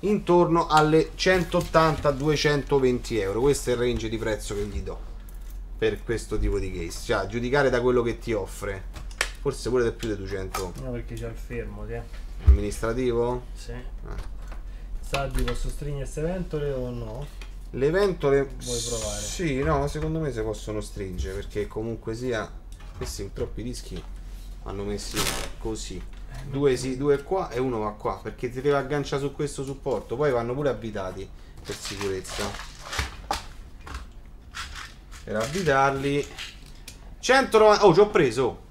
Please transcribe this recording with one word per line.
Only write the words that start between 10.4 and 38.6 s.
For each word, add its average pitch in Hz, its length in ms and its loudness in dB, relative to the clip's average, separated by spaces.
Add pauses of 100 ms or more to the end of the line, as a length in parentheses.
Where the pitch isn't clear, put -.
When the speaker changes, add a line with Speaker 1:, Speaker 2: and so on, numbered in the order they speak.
Speaker 2:
No, 127 80 -6
perché 117 240 -8
c'è 117 120 -8
il 113 80 -8
fermo, 107 520 -8
sì. 117 120 -6 (460)
Speaker 1:
Amministrativo? 117 1000 4 (100)
Speaker 2:
Sì. - 160 -12
Speaker 1:
Eh. - 640 -8 (680)
Speaker 2:
Saggi, 131 420 -2
posso 120 280 0
stringere 143 340 -6
queste - 180 -6
ventole 160 500 -2
o 127 200 -4
no? 120 340 -6 (460)
Speaker 1:
Le 131 180 2
ventole 156 540 4
Speaker 2:
Vuoi 123 440 -4
provare? 107 340 -4
Speaker 1:
sì, 143 420 -2
no, 147 240 2
secondo 156 320 -2
me 151 120 -2
si 113 100 -4
possono 107 400 -4
stringere, 95 520 -6
perché 101 320 -4
comunque 113 480 -6
sia, 117 380 -4 (440)
questi - 380 -8
troppi 110 300 -6
dischi 87 400 -8 (580)
vanno 98 220 -6
messi 101 340 -4 (420)
così. 107 380 -6
Speaker 2:
Eh, 127 520 -12
Speaker 1:
Due 139 220 4
Speaker 2:
no. 127 40 4
Speaker 1:
sì, 131 220 -4
due 143 240 2
qua 196 300 -2
e 117 80 -2
uno 127 180 0
va 107 160 -2
qua, 104 280 -4
perché 120 280 -6
ti 127 120 -6
deve 143 160 4
agganciare 139 440 -2
su 139 100 -2
questo 143 320 -4
supporto, 131 520 -4
poi 143 160 2
vanno 120 240 0
pure 143 140 0
avvitati 101 600 -6 (340)
per 101 120 -6
sicurezza. 101 760 -6 (2750)
Per 104 120 -6
avvitarli 139 920 2 (920)
centonovanta, 214 680 8
oh, 180 80 12
ci 170 60 8
ho 208 100 10
preso. 127 600 4